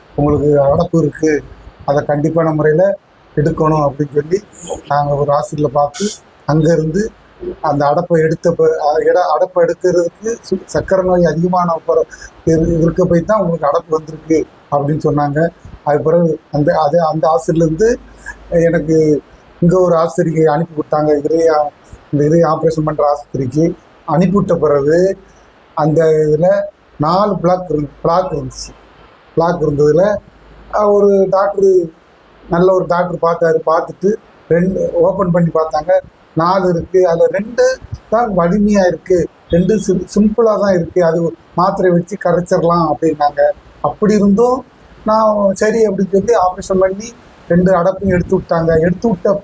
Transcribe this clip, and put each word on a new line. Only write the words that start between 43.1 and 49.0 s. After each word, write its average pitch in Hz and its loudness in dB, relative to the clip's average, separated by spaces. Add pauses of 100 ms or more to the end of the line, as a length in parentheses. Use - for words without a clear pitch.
அப்படி 208 0
இருந்தும் 226 2 (400)
நான் 214 0
சரி 220 0
அப்படின்னு 190 -2
சொல்லி 196 2
ஆப்ரேஷன் 185 -2
பண்ணி 196 -2 (360)
ரெண்டு 180 2
அடப்பையும் 190 0
எடுத்து 180 0
விட்டாங்க. 165 0
எடுத்து 175 0